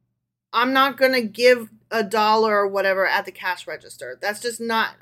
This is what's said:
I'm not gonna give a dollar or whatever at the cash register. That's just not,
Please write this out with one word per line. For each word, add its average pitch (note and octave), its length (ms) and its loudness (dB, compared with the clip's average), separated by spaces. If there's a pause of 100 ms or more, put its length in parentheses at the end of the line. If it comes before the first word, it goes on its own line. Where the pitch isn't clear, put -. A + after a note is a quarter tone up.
(540)
I'm A#3+ 200 0
not C4+ 240 2
gonna C4 240 2
give A#3 480 2 (220)
a A3 120 0
dollar G#3+ 540 2
or G3+ 100 2
whatever F#3+ 400 0
at F#3+ 180 0
the F#3+ 60 -14
cash F#3 340 -10
register. B2+ 560 -14
That's G#3 180 -6
just A#3 220 -8
not, A3+ 300 -2 (100)